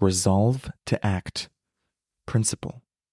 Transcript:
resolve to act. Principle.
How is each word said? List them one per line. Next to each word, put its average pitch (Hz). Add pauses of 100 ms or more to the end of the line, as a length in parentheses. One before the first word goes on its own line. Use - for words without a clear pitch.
resolve 98 (140)
to -
act. - (800)
Principle. - (300)